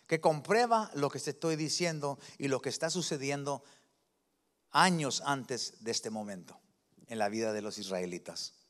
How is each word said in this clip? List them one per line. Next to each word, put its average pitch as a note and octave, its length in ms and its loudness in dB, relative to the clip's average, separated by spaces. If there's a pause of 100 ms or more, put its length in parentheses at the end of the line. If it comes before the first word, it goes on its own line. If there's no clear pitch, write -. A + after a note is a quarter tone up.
que D#3+ 140 0
comprueba G#3 720 4
lo C#3+ 160 2
que C3 100 -6
te D3 120 -4
estoy D#3+ 260 0
diciendo D3+ 640 -2 (180)
y C#3 100 -2
lo C3+ 140 0
que - 80 -2
está D#3+ 200 -2
sucediendo C#3+ 760 -2 (1080)
años D#3+ 540 4
antes C3 580 -4
de A2+ 80 -4
este A2+ 180 -2
momento G#2 480 -8 (500)
en - 100 -8
la G#2 120 2
vida A2 220 0
de G#2+ 100 -2
los G#2 180 -8
israelitas. F2+ 760 -6 (160)